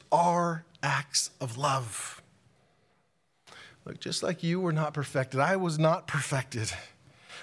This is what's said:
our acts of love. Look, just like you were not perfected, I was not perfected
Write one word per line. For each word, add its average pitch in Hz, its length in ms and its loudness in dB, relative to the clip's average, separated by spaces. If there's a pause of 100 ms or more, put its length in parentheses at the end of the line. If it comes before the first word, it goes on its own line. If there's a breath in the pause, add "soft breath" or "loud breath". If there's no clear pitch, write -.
(120)
our 170 540 4 (160)
acts 143 500 0 (100)
of 120 160 -6
love. 131 640 -2 (1600 loud breath)
Look, - 160 -12
just - 220 -4
like 170 220 -2
you 170 160 2
were 175 140 0
not 151 200 0
perfected, 135 460 -2
I 165 160 4
was 170 240 0
not 160 280 4
perfected 127 640 -2 (720 loud breath)